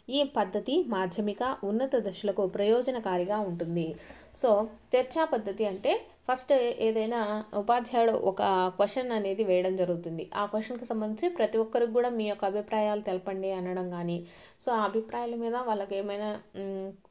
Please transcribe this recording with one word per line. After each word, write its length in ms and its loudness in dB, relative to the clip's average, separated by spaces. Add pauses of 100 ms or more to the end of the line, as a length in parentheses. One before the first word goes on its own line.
ఈ 140 2
పద్ధతి 640 0
మాధ్యమిక, 760 -2
ఉన్నత 320 0
దశలకు 500 0
ప్రయోజనకారిగా 920 2
ఉంటుంది. 560 -2 (500)
So 200 6 (320)
చర్చా 280 2
పద్ధతి 420 0
అంటే 400 0 (260)
ఫస్ట్ 200 0
ఏదైనా 920 2 (100)
ఉపాధ్యాయుడు 580 4
ఒక 240 0 (320)
క్వశ్చన్ 440 0
అనేది 320 0
వేయడం 320 4
జరుగుతుంది. 580 -2
ఆ 120 -2
క్వశ్చన్కి 380 -4
సంబంధించి 440 -2
ప్రతి 300 2
ఒక్కరికి 340 2
కూడా 160 4
"మీ 200 0
యొక్క 160 -2
అభిప్రాయాలు 560 0
తెలపండి" 520 -4
అనడం 380 -4
కానీ, 360 -4 (400)
so 40 0
ఆ 120 2
అభిప్రాయాల 520 -2
మీద 220 -2
వాళ్ళకి 400 -2
ఏమైనా, 440 -4 (160)
మ్, 360 -6 (180)